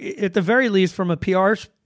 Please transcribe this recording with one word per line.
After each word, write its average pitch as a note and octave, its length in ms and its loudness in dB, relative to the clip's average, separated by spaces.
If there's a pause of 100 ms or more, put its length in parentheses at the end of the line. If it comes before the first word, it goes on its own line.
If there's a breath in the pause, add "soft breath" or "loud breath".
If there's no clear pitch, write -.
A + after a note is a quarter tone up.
i-, - 140 -10 (100)
at F3+ 100 -4
the G#3 60 0
very A#3 280 2
least, F#3+ 260 2
from F3+ 160 -2
a E3 60 0
P F#3 180 -2
R F#3+ 180 2
s-, - 160 -6 (160)